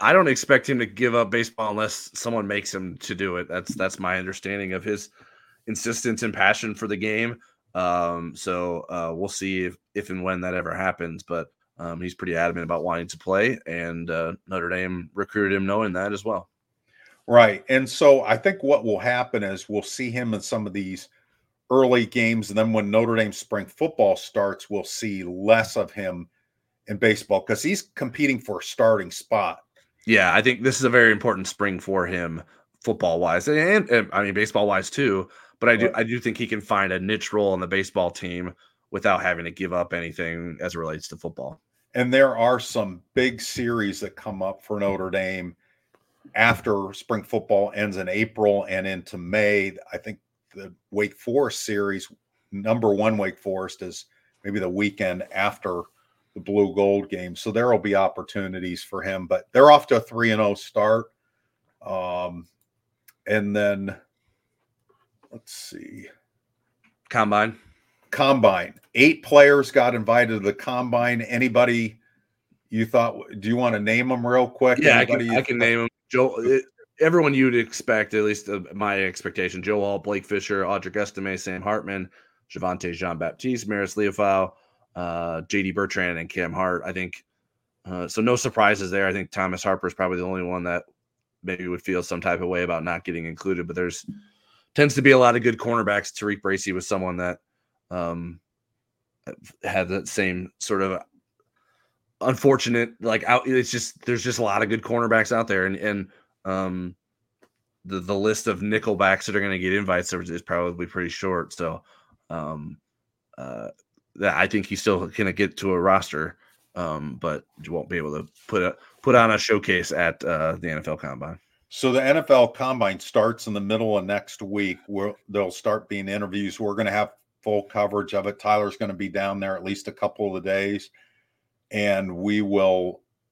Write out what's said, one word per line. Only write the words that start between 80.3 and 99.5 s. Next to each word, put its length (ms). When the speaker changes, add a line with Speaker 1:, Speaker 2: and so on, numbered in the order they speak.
Speaker 1:
Audric 320
Estime, 420
Sam 240
Hartman, 460
Javonte 420
Jean-Baptiste, 720
Maris 280
Leofau, 580
uh, 480
J 200
D 80
Bertrand, 480
and 100
Cam 240
Hart. 320
I 80
think, 320
uh, 220
so 120
no 160
surprises 540
there. 160
I 60
think 180
Thomas 320
Harper 240
is 80
probably 240
the 80
only 160
one 220
that 200
maybe 240
would 160
feel 200
some 180
type 200
of 80
way 140
about 220
not 200
getting 200
included, 420
but 80
there's 320
tends 200
to 80
be 80
a 80
lot 160
of 80
good 160
cornerbacks. 540
Tariq 280
Bracy 320
was 140
someone 300
that, 240
um, 500